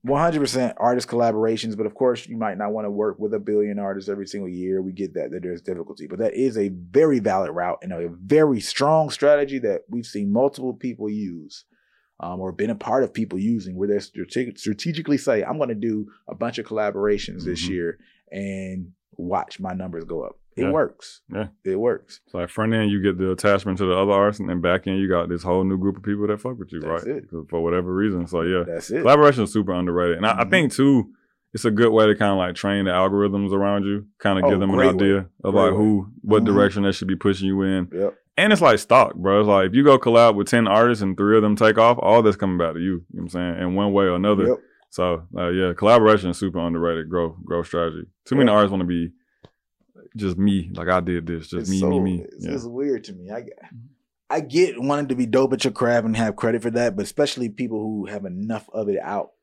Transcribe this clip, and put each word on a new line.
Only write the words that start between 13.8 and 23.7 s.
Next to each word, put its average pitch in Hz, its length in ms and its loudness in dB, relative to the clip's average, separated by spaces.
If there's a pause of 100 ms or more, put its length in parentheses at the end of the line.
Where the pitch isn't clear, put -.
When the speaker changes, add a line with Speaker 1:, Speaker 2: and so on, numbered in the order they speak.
Speaker 1:
they 101 100 0
strate-, - 600 -8
strategically 156 600 -4
say, 113 240 0
"I'm 131 160 -6
gonna 123 160 -2
do 107 320 -4 (220)
a - 60 -12
bunch 117 240 -6
of 113 80 -8
collaborations 104 800 -4
this 85 200 -6
Speaker 2:
Mm-hmm. 92 80 -6
Speaker 1:
year 85 260 -6 (340)
and 95 600 -10 (260)
watch 90 420 -6
my 92 140 -8
numbers 90 300 -10
go 80 180 -8
up." - 140 -12 (200)
It 123 80 -2
Speaker 2:
Yeah. - 80 0
Speaker 1:
works. - 480 -4 (120)
Speaker 2:
Yeah. 101 140 -6 (180)
Speaker 1:
It 95 120 -2
works. 113 500 -4
Speaker 2:
So, - 120 -10
like, 87 120 -6
front 110 240 -2
end, 107 160 2
you 101 100 0
get 95 160 2
the 95 140 -2
attachment 95 480 0